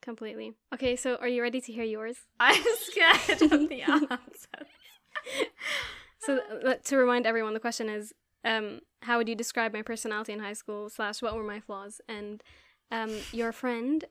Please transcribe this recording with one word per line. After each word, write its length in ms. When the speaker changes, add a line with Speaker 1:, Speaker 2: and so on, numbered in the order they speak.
Speaker 1:
Completely. 500
Okay, 220
so 200
are 120
you 160
ready 180
to 100
hear 120
yours? 340
Speaker 2:
<laughs> 100
I'm 240
scared 600
of 180
the 120
Speaker 1:
<laughs> 20
Speaker 2:
answer. 840
Speaker 1:
So, 200
uh, 100
to 120
remind 280
everyone, 300
the 40
question 300
is, 240
um, 360
how 160
would 120
you 60
describe 380
my 80
personality 520
in 60
high 140
school 360
slash 320
what 140
were 80
my 160
flaws? 480
And, 360
um, 260
your 200
friend 600